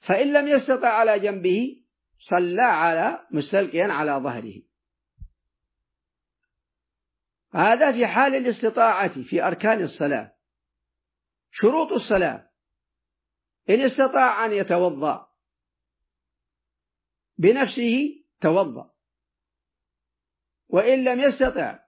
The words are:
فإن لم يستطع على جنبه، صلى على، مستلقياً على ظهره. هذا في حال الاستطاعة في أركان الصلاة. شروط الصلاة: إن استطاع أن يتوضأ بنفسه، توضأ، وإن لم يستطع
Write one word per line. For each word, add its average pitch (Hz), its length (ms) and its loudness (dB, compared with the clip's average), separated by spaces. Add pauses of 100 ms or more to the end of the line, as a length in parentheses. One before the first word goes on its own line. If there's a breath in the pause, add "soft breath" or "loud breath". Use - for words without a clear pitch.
فإن 277 260 2
لم 285 140 4
يستطع 262 400 2
على 220 320 4
جنبه، 196 600 -2 (380)
صلى 180 420 -2
على، 170 720 0
مستلقياً 170 560 -2
على 151 240 -2
ظهره. 120 500 -8 (3000)
هذا 233 380 4
في 233 160 0
حال 269 280 2
الاستطاعة 220 880 0
في 170 220 -4
أركان 208 380 -2
الصلاة. 143 540 -6 (1160)
شروط 311 400 0
الصلاة: 185 580 -2 (1200)
إن 226 120 4
استطاع 262 640 0
أن 214 80 -2
يتوضأ 180 760 -2 (2000)
بنفسه، 240 840 0 (180)
توضأ، 156 540 -2 (1700)
وإن 247 360 2
لم 254 160 0
يستطع 254 680 -2